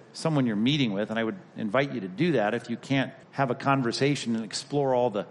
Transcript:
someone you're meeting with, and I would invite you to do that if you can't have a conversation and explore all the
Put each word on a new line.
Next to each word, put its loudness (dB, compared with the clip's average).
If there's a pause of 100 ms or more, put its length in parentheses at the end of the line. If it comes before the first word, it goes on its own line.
(140)
someone 0
you're 0
meeting 2
with, -2
and -2
I 0
would -2 (220)
invite 0
you -6
to -6
do 0
that 2
if -6
you -4
can't 0 (200)
have 0
a -2
conversation 0
and -4
explore -2
all 4
the -2